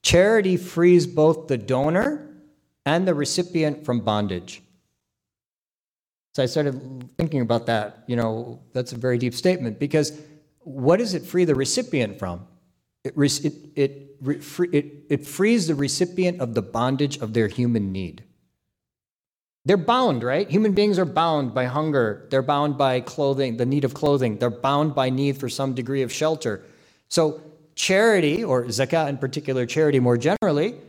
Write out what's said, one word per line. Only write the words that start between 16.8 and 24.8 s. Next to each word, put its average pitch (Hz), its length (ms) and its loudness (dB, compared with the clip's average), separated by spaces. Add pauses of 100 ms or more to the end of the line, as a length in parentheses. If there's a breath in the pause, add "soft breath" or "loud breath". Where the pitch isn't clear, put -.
of 110 160 -8
their 113 140 2
human 113 440 -2
need. 92 320 -8 (1400)
They're 202 100 4
bound, 196 460 2
right? 147 280 0
Human 208 220 2
beings 202 260 2
are 190 60 4
bound 156 480 0
by 127 140 0
hunger. 131 640 0
They're 135 120 2
bound 143 360 0
by 131 220 2
clothing, 135 580 -2
the 123 80 0
need 139 180 0
of 131 80 0
clothing. 131 460 0
They're 123 100 0
bound 143 460 0